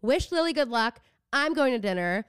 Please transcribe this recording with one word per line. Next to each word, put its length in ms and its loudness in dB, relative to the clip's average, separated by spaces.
wish 280 0
Lily 220 0
good 160 0
luck. 320 -2
I'm 220 0
going 180 2
to 80 0
dinner 480 -2